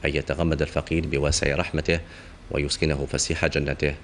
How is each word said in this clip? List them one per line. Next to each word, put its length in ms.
أن 120
يتغمد 460
الفقيد 480
بواسع 440
رحمته 460
ويسكنه 640
فسيح 340
جنته 580